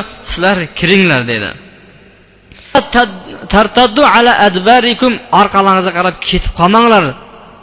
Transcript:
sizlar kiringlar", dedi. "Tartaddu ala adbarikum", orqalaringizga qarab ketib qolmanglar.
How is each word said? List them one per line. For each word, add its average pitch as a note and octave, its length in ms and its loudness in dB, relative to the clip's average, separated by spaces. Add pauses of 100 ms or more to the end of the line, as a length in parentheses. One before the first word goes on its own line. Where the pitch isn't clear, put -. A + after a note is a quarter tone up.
(200)
sizlar F3+ 360 -2 (180)
kiringlar", E3+ 500 0
dedi. A2 260 -6 (2000)
"Tartaddu A3+ 580 0
ala A#3 340 4
adbarikum", A3+ 720 2 (180)
orqalaringizga F#3+ 640 0
qarab F3 260 -2
ketib - 360 -4
qolmanglar. G#3 500 2 (580)